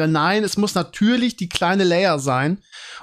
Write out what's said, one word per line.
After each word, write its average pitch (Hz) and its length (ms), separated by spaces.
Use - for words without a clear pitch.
Nein, 160 360
es 190 120
muss 202 180
natürlich 233 600
die 175 140
kleine 190 340
Leia 175 340
sein. 139 440